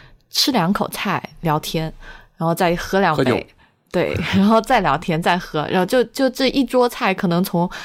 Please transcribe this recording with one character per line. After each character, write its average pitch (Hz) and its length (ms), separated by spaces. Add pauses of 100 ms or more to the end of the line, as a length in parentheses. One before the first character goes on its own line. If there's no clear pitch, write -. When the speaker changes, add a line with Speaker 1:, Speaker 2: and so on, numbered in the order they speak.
(280)
Speaker 1:
吃 - 240
两 180 180
口 208 180
菜 - 340 (180)
聊 156 180
天， 160 320 (460)
然 165 100
后 165 80
再 175 220
喝 190 240
两 165 160
杯， 139 80
Speaker 2:
喝 - 60
酒。 85 160 (440)
Speaker 1:
对， 170 240 (100)
<laughs> 185 120
然 196 80
后 226 160
再 226 200
聊 147 180
天， 170 240
再 180 160
喝， 156 320
然 185 100
后 180 60
就， 247 180
就 262 240
这 254 220
一 277 120
桌 247 240
菜， 220 280
可 185 140
能 175 140
从 175 240 (180)